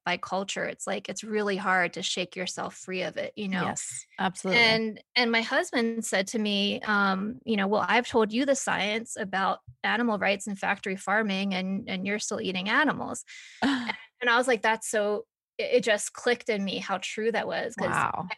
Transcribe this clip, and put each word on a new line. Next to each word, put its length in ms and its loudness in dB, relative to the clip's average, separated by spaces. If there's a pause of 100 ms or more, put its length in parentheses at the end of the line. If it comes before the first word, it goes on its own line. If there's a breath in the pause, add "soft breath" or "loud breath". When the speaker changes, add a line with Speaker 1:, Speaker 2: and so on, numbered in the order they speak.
Speaker 1:
by 120 0
culture, 480 -4
it's 220 -8
like, 220 -4
it's 140 -8
really 340 0
hard 360 2
to 80 -6
shake 340 -4
yourself 400 -6
free 260 -6
of 160 -6
it, 180 -6
you 120 -6
know? 320 -2
Speaker 2:
Yes, 260 -10 (120)
absolutely. 640 4
Speaker 1:
And, 220 -6 (120)
and 160 4
my 120 4
husband 640 0
said 220 2
to 100 -2
me, 440 0
um, 640 0
you 120 2
know, 100 2
"Well, 200 2
I've 220 4
told 240 4
you 140 2
the 100 4
science 600 -2
about 440 -2 (240)
animal 340 2
rights 280 0
and 120 -6
factory 380 -2
farming, 580 0
and, 340 -4
and 180 -4
you're 120 -2
still 220 -4
eating 300 -2
animals." 540 0 (380 loud breath)
Speaker 2:
<sighs> 460 0 (120)
Speaker 1:
And 100 2
I 80 6
was 100 2
like, 140 4
"That's 260 2
so," 380 0 (320)
it, 60 -2 (120)
it 80 6
just 280 2
clicked 360 0
in 160 0
me 140 -2
how 240 -4
true 300 -2
that 140 0
was, 300 -4
'cause 300 2
Speaker 2:
Wow. 320 -4